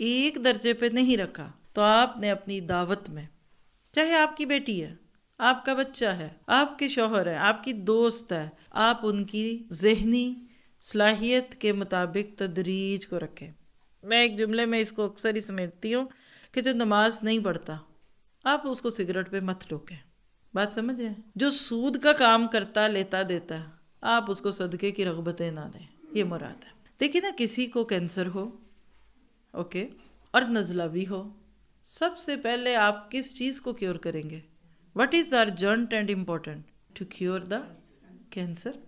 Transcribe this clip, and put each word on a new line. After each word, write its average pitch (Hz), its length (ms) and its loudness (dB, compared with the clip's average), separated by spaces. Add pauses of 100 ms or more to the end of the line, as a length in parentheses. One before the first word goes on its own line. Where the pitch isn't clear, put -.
एक 254 420 2
दर्जे 233 320 4
पे 233 160 0
नहीं 254 260 4
रखा, 175 280 -4 (300)
तो 208 80 2
आपने 220 480 6
अपनी 196 300 -4
दावत 180 500 -2
में, 151 180 -12 (640)
चाहे 320 200 4
आपकी 311 320 2
बेटी 277 340 0
है, 160 180 -10 (420)
आपका 254 340 2
बच्चा 262 380 -2
है, 160 180 -6 (180)
आपके 285 400 2
शौहर 220 400 2
है, 165 100 -2
आपकी 220 340 0
दोस्त 220 600 0
है, 156 180 -4 (240)
आप 233 300 4
उनकी 214 680 -2
ज़हनी 220 540 4 (560)
सलाहियत 220 800 2
के 214 120 2
मुताबिक 196 680 -2
तदरीज 190 640 -2
को 175 140 -6
रखें। 156 340 -12 (520)
मैं 226 200 4
एक 220 120 0
जुमले 220 300 0
में 226 140 0
इसको 214 280 -2
अक्सर 214 260 -2
ही 220 60 -2
समेटती 196 520 -6
हूँ 262 160 0 (460)
कि 254 80 0
जो 262 120 0
नमाज 220 500 2
नहीं 220 160 2
पढ़ता, 160 400 -4 (640)
आप 285 220 0
उसको 240 240 -2
सिगरेट 185 380 -4
पे 196 120 -4
मत 185 300 -4
टोकें। 156 280 -10 (560)
बात 208 180 0
समझ 240 280 -4
रहे 233 80 -4
हैं? 214 160 -10 (120)
जो 269 140 2
सूद 254 480 0
का 294 140 6
काम 233 340 6
करता, 214 420 0
लेता, 190 340 -2
देता, 170 380 -4 (420)
आप 226 280 2
उसको 196 220 -2
सदके 185 380 -4
की 202 140 -2
रग़बतें 170 480 -4
ना 151 160 -10
दें, - 200 -18 (280)
ये 202 80 2
मुराद 165 400 -8
है। - 80 -20 (280)
देखिए 302 220 2
ना, 392 100 -2
किसी 247 340 -2
को 240 180 -2
कैंसर 180 420 -2
हो, 190 180 -6 (1080)
ओके, 175 320 -6 (480)
और 240 160 4
नज़ला 175 360 0
भी 175 180 -4
हो, 185 160 -6 (640)
सबसे 320 500 -4
पहले 247 380 -2
आप 208 380 2
किस 262 240 -6
चीज़ 262 240 -6
को 247 120 -6
क्योर 185 240 -4
करेंगे? 156 460 -8 (540)
What 277 180 2
is 339 140 4
the 254 100 4
urgent 214 540 2
and 208 180 0
important? 165 500 -4 (360)
To 190 160 -8
cure 185 320 -2
the 196 140 -4 (720)
cancer। 180 400 -6 (160)